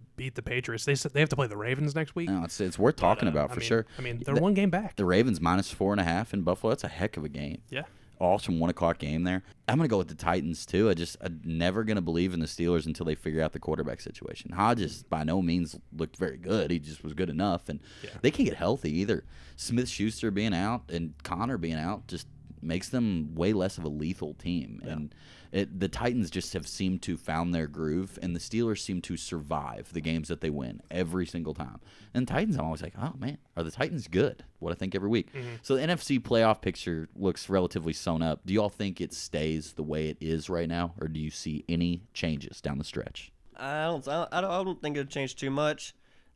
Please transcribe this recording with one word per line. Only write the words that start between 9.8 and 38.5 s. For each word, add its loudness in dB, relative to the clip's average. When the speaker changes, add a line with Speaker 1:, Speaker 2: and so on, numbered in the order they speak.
Speaker 2:
go 4
with 2
the -12
Titans 0
too. 4
I 6
just, -4
I'm -6
never 2
gonna 2
believe 2
in 0
the 0
Steelers 2
until -4
they 0
figure -2
out 2
the -8
quarterback -4
situation. -12
Hodges 2
by -2
no 2
means 2
looked -6
very -2
good. 0
He 2
just -10
was -8
good 0
enough, 0
and -6
Speaker 1:
Yeah. -12
Speaker 2:
they 6
can't 4
get -2
healthy 0
either. 0
Smith-Schuster 0
being 0
out -2
and -2
Connor -2
being -2
out -4
just -8
makes -2
them 0
way 4
less 2
of -8
a -4
lethal -4
team. -4
Speaker 1:
Yeah. -6
Speaker 2:
And -6
it, -2
the 2
Titans 0
just -4
have -4
seemed -2
to -2
found 0
their 2
groove, -2
and -2
the -4
Steelers 0
seem -4
to -4
survive -6
the -4
games 0
that -4
they -2
win -4
every 0
single -4
time. -8
And 0
Titans, 0
I'm 0
always -2
like, -8
"Oh, -4
man, -6
are -2
the -2
Titans -2
good?" 2
What -2
I -2
think -4
every 0
week. 2
Speaker 1:
Mm-hmm. -10
Speaker 2:
So 2
the 0
N 2
F 0
C 2
playoff 4
picture -2
looks 0
relatively 2
sewn 0
up. 0
Do 0